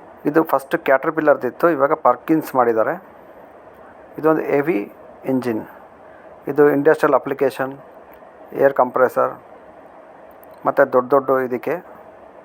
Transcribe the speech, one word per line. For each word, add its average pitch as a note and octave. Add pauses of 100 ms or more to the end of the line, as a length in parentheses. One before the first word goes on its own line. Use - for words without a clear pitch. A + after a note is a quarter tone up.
(260)
ಇದು D3+
ಫಸ್ಟ್ D3+
ಕ್ಯಾಟರ್‌ಪಿಲ್ಲರ್‌ದಿತ್ತು, D3+
ಇವಾಗ C#3+
ಪರ್ಕಿನ್ಸ್ D3+
ಮಾಡಿದ್ದಾರೆ. A#2+ (1120)
ಇದೊಂದು D#3
ಹೆವಿ D#3 (300)
ಇಂಜಿನ್, A#2+ (840)
ಇದು D3
ಇಂಡಸ್ಟ್ರಿಯಲ್ D3
ಅಪ್ಲಿಕೇಶನ್, C3+ (760)
ಏರ್ C#3
ಕಂಪ್ರೆಸರ್ B2+ (1300)
ಮತ್ತು C3+
ದೊಡ್ಡ B2+
ದೊಡ್ಡ C3+
ಇದಕ್ಕೆ C3 (720)